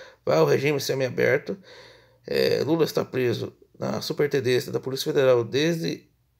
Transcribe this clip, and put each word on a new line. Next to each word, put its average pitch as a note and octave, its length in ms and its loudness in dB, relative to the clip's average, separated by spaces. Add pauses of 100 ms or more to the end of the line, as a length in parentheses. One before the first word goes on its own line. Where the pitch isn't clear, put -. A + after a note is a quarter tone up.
(260)
vá C#3+ 100 2
ao D#3+ 80 6
regime C#3 340 2
semiaberto. B2+ 800 0 (680)
É, - 360 2
Lula D#3 220 2
está - 180 -2
preso A#2+ 540 -4 (220)
na B2+ 240 -6
Superintendência B2+ 680 0
da B2 80 -2
Polícia C3+ 320 -6
Federal C3 320 4
desde, D#3+ 640 -2 (340)